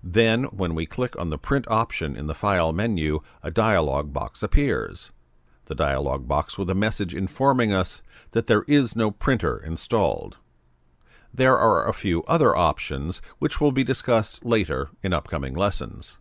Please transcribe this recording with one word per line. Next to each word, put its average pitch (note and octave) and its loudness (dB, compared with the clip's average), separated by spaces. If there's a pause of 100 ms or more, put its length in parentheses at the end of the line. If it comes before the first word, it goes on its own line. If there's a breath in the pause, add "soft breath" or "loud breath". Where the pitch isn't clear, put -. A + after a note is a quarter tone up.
then A2+ 2
when F#2 -2
we D#2+ -2
click - -4
on E2+ -4
the D2+ -4
Print C#3 0
option A2 -2
in D2 -6
the D2+ -4
File F2+ 2
menu, D#2+ 0 (200 soft breath)
a D2+ -4
dialog D#2 0
box - -6
appears. G2+ 0 (540)
The - -6
dialog C#2 -2
box D2 -2
with F#2 -2
a F2+ 0
message G2+ -2
informing A#2 0
us F#2 -2 (280 soft breath)
that - 0
there G#2+ 4
is C#3 2
no A2 2
printer F2+ 0
installed. D#2 -2 (960 soft breath)
There C3 4
are G2 4
a G2+ 0
few E2+ 0
other C#3 4
options D2+ -2 (200 loud breath)
which - -2
will D3 4
be C3+ 0
discussed A#2 -2
later D#2 0 (120)
in F#2+ -2
upcoming C#2 -4
lessons. B1+ -4